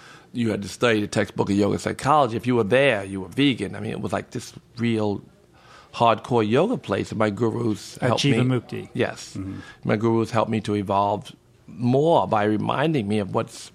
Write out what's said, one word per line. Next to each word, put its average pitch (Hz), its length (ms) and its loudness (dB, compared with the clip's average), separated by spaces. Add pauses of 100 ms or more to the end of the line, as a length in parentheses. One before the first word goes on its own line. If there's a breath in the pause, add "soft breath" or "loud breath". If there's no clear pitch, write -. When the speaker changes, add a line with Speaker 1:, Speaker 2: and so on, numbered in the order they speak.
(340 loud breath)
Speaker 1:
You 117 160 -2
had 98 140 -2
to 98 40 -10
study 113 340 2
the 101 60 -2
textbook 101 420 -2
of 98 60 2
yoga 101 240 4
psychology. 127 580 2
If 117 100 -6
you 123 80 2
were 113 80 4
there, 117 400 2
you 98 180 -8
were 92 60 -10
vegan. 101 480 0
I 101 40 -10
mean, 107 120 -6
it - 100 -6
was 95 120 -6
like - 180 -4
this - 220 -10 (240)
real 110 440 0 (720 loud breath)
hardcore 113 540 2
yoga 170 300 2
place. 101 340 -4
And 104 80 -4
my 107 100 2
gurus 110 680 -2
Speaker 2:
At - 120 -10
Speaker 1:
helped 110 160 2
me. 143 80 4
Speaker 2:
Jivamukti. 117 600 0
Speaker 1:
Yes. - 420 -4
Speaker 2:
Mm-hmm. 98 220 -8 (240 loud breath)
Speaker 1:
My 117 120 0
gurus 113 360 0
helped 110 200 2
me 113 100 0
to 104 140 -2
evolve 101 600 -2 (320)
more 127 600 2
by 107 160 2
reminding 113 640 0
me 107 100 0
of 101 160 -4
what's - 420 -6